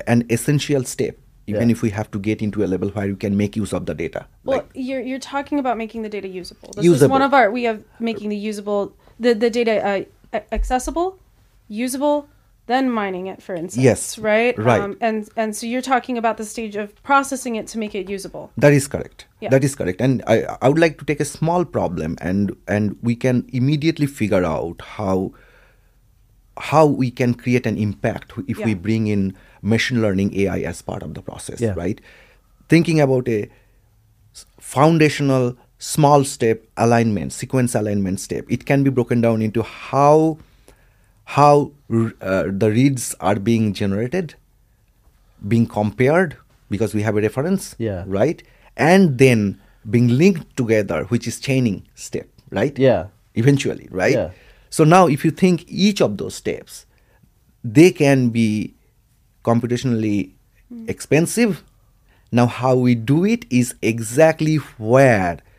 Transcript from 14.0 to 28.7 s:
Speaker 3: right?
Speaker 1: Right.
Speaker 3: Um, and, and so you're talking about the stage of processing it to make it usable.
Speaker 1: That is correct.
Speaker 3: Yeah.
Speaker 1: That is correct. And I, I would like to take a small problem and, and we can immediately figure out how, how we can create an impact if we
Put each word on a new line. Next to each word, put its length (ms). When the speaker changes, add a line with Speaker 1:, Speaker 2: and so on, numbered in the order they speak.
Speaker 3:
right? 400
Speaker 1:
Right. 240
Speaker 3:
Um, 180
and, 380
and 180
so 120
you're 160
talking 340
about 200
the 80
stage 300
of 280
processing 540
it 100
to 100
make 160
it 160
usable. 480
Speaker 1:
That 160
is 140
correct. 400
Speaker 3:
Yeah. 100
Speaker 1:
That 140
is 120
correct. 260
And 240
I, 380
I 60
would 100
like 180
to 80
take 140
a 60
small 380
problem 580
and, 340
and 360
we 120
can 380
immediately 540
figure 360
out 380
how, 500
how 280
we 260
can 220
create 320
an 120
impact 540
if 100
we 140